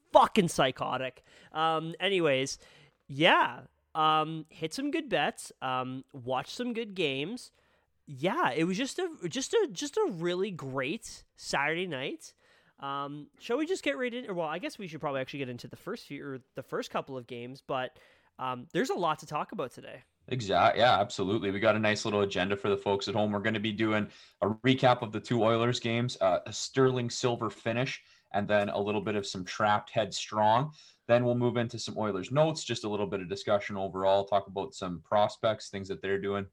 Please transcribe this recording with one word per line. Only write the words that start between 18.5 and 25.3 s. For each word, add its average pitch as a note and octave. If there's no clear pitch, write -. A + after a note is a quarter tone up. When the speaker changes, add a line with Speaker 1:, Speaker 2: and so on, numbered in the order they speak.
Speaker 1:
there's B3
a G4+
lot E3
to D3+
talk D#3
about D#3
today. -
Speaker 2:
Exact-, G2+
yeah, G#2+
absolutely. G2+
We G2
got G#2+
a -
nice G#2+
little G#2
agenda G2
for G#2
the G2
folks G2
at G2+
home. G#2+
We're G#2
gonna G#2+
be G#2+
doing G#2+
a G2+
recap B2+
of G#2+
the A2
two A#2